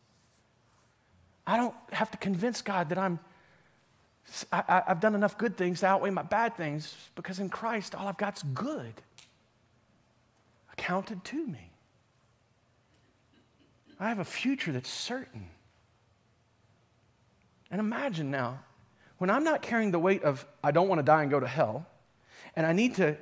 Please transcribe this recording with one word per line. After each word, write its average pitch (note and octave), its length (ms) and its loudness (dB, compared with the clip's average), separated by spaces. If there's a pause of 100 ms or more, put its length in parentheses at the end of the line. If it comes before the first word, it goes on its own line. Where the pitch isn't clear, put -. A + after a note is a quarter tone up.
(1500)
I G3+ 120 2
don't A#3+ 180 0 (160)
have G#3 200 -2
to G3 60 -10
convince G3 440 -2
God F3+ 280 -2
that F3 80 -2
I'm, F#3 220 0 (1300)
I, F3 160 2
I, F3+ 200 6
I've F3+ 120 2
done G#3+ 140 4
enough G3+ 240 2
good G#3 200 -2
things F3+ 240 0
to G3 60 6
outweigh G3 220 4
my E3+ 140 -2
bad G#3+ 320 0
things, D3+ 400 -6 (200)
because F#3 240 -8
in G3 100 -4
Christ A3+ 440 -4
all G3 140 -6
I've G3 100 -6
got's G3+ 260 -4
good B2+ 500 -6 (1800)
accounted F#3 540 -6
to D4+ 200 -6
me. G#2+ 260 -10 (2250)
I G#3 100 -2
have A3 100 -4
a E3+ 60 -4
future C4 460 -2
that's B2+ 180 -4
certain. A3+ 580 -8 (2250)
And F#3 100 -4
imagine G#3+ 520 -2
now, C3 280 -2 (580)
when F3+ 120 0
I'm C4 140 2
not D#4 180 2
carrying A3 300 0
the E3+ 80 2
weight F#3+ 240 4
of, C3+ 220 2 (180)
"I D3 80 4
don't E3+ 160 6
wanna E3 160 2
die D3+ 180 8
and C#3+ 100 0
go D3 80 4
to B2+ 80 0
hell," C3 380 0 (720)
and D#3+ 80 2
I E3 80 4
need A#3 220 2
to, D3+ 260 4